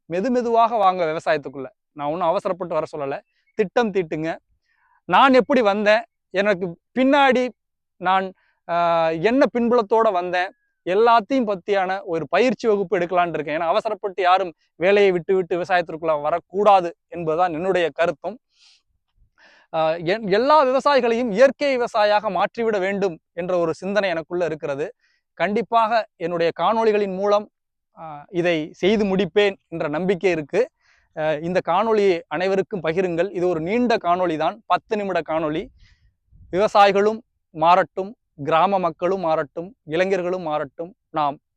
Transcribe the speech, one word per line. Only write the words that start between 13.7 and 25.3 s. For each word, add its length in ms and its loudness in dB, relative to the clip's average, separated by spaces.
யாரும் 320 2
வேலையை 360 4
விட்டு 240 -2
விட்டு 260 -2
விவசாயத்திற்குள்ள 600 -2
வரக்கூடாது 760 2
என்பதுதான் 460 -2
என்னுடைய 400 0
கருத்தும். 460 -4
ஆ, 180 0
என்-, 400 -4
எல்லா 340 4
விவசாயிகளையும் 680 2
இயற்கை 460 2
விவசாயியாக 540 0
மாற்றிவிட 480 0
வேண்டும் 400 -2
என்ற 240 -2
ஒரு 160 0
சிந்தனை 360 -2
எனக்குள்ள 360 -4
இருக்கிறது. 480 -6